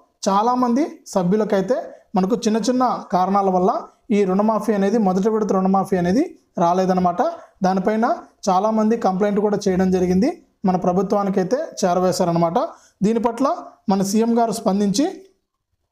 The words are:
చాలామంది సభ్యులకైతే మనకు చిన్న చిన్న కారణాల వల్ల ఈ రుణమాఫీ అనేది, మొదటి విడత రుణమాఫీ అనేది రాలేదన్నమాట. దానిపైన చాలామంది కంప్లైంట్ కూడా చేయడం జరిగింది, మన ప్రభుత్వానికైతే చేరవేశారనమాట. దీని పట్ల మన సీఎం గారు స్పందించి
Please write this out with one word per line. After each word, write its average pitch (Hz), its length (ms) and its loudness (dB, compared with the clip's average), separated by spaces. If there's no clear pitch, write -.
చాలామంది 240 560 0
సభ్యులకైతే 202 600 0
మనకు 196 180 2
చిన్న 226 240 0
చిన్న 254 160 0
కారణాల 190 440 2
వల్ల 185 140 2
ఈ 202 80 4
రుణమాఫీ 208 540 0
అనేది, 202 200 0
మొదటి 190 360 0
విడత 220 180 0
రుణమాఫీ 190 500 2
అనేది 190 200 2
రాలేదన్నమాట. 180 600 2
దానిపైన 202 400 0
చాలామంది 214 460 2
కంప్లైంట్ 196 400 0
కూడా 202 120 0
చేయడం 185 280 2
జరిగింది, 185 320 2
మన 180 200 2
ప్రభుత్వానికైతే 196 720 0
చేరవేశారనమాట. 175 760 0
దీని 226 220 2
పట్ల 233 200 0
మన 196 200 2
సీఎం 226 280 2
గారు 226 220 0
స్పందించి 202 460 0